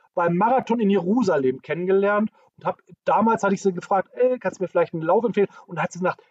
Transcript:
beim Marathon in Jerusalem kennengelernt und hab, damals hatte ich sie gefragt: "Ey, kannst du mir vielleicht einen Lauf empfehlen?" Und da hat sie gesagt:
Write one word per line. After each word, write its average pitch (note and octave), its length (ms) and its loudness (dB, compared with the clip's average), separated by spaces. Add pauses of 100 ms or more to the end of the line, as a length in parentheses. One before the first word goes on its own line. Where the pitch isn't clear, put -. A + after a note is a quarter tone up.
(160)
beim E3+ 220 -2
Marathon A#3 420 0
in G3+ 100 0
Jerusalem F3 720 2
kennengelernt G3 720 0 (260)
und - 80 -10
hab, F#3 140 -6 (240)
damals G#3 400 2
hatte G3 120 0
ich - 80 -8
sie G3 100 0
gefragt: F#3 400 -4
"Ey, B3+ 240 0
kannst F#3 220 -8
du F#3+ 40 -4
mir F3 40 -6
vielleicht E3+ 260 -2
einen E3 80 -6
Lauf D#3+ 240 2
empfehlen?" G3+ 220 0 (180)
Und E3+ 120 -14
da D3+ 60 -4
hat F3 80 -8
sie F3 80 -14
gesagt: F3+ 320 -4